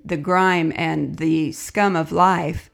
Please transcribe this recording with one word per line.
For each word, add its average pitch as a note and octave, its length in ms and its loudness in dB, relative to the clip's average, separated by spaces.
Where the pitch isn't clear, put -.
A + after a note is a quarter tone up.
the - 120 -6
grime F3+ 580 2
and D#3 440 -4
the D#3+ 340 0
scum G3+ 440 -2
of D#3 140 -2
life, E3+ 640 0